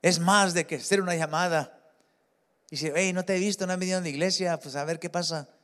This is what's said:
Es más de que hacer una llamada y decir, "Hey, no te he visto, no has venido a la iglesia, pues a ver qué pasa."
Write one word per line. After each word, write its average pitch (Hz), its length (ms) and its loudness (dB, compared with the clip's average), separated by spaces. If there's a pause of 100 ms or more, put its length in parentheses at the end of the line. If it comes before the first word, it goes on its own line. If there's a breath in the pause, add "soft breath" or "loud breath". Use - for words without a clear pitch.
Es 175 180 4
más 190 340 6
de 175 140 2
que 165 80 -4
hacer 196 260 2
una 180 140 0
llamada 160 680 -2 (880)
y 156 60 -12
decir, 143 200 -4
"Hey, 185 160 2
no 180 140 -2
te 190 100 2
he 180 40 2
visto, 196 260 0
no 185 80 -2
has 185 60 -4
venido 185 180 0
a 180 40 -2
la 165 80 -4
iglesia, 175 500 0
pues 139 160 -12
a 143 100 -4
ver 165 140 -4
qué - 100 -8
pasa." 170 400 -4 (140)